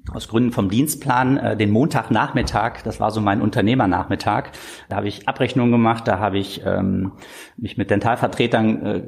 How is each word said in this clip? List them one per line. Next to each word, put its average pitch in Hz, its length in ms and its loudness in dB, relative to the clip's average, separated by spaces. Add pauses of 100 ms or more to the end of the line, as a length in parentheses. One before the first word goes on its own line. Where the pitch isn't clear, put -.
(120)
aus - 140 -10
Gründen 117 240 2
vom 107 180 0
Dienstplan, 127 680 2
äh, 110 200 -2
den 107 140 2
Montagnachmittag, 117 1120 0
das - 160 -8
war 107 140 0
so 110 80 -2
mein 101 200 2
Unternehmernachmittag, 104 1080 0 (380)
da 98 80 -6
habe 101 100 -2
ich - 220 -8
Abrechnungen 127 420 2
gemacht, 113 380 2
da 98 100 2
habe 98 200 0
ich, - 280 -6
ähm, 95 460 0 (440)
mich - 220 -10
mit 98 120 -2
Dentalvertretern, 113 960 0
äh, 101 240 -4